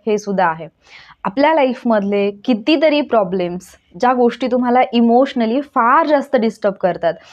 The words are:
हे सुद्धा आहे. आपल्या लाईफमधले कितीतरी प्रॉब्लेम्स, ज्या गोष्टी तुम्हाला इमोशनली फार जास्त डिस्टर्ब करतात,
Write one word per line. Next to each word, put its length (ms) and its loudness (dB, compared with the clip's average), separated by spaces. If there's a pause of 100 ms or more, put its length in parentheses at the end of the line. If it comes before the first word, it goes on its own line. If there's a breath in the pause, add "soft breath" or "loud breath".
हे 120 0
सुद्धा 280 -2
आहे. 220 -6 (560 loud breath)
आपल्या 300 0
लाईफमधले 760 0
कितीतरी 720 0
प्रॉब्लेम्स, 760 -2 (240)
ज्या 120 2
गोष्टी 340 0
तुम्हाला 340 0 (120)
इमोशनली 680 2
फार 460 0
जास्त 300 0
डिस्टर्ब 380 -2
करतात, 400 -2 (180 loud breath)